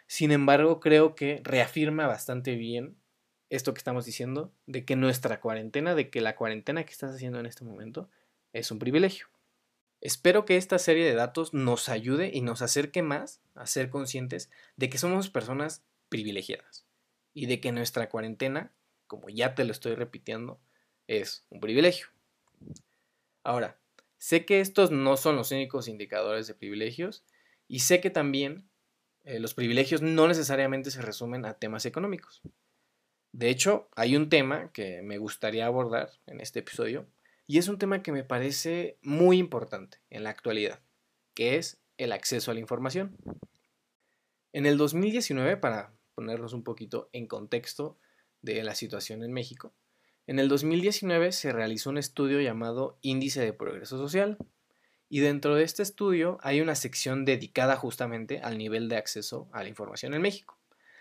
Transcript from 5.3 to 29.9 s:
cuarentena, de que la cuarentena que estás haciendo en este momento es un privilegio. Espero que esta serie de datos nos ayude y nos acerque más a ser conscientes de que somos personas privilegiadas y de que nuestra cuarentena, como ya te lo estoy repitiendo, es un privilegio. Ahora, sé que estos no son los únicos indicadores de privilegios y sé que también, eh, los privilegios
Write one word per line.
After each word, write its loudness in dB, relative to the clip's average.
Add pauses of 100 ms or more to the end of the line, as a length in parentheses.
cuarentena, -2
de 0
que -2
la 0
cuarentena -4
que -20
estás -10
haciendo -8
en -8
este -16
momento -12 (440)
es -6
un -8
privilegio. 2 (720)
Espero 4
que 6
esta 2
serie 4
de 4
datos -2
nos 2
ayude 0
y -2
nos -4
acerque 0
más -4 (140)
a -16
ser -2
conscientes -6 (260)
de -2
que -6
somos 0
personas -4 (280)
privilegiadas -6 (480)
y -8
de 0
que -2
nuestra -2
cuarentena, -4 (340)
como -16
ya 0
te 2
lo -4
estoy -4
repitiendo, -10 (460)
es -4
un -16
privilegio. 4 (1400)
Ahora, -2 (400)
sé 2
que 4
estos 6
no 4
son 2
los -2
únicos -4
indicadores -4
de -12
privilegios -8 (440)
y -8
sé 6
que 0
también, -2 (540)
eh, -10
los -6
privilegios 2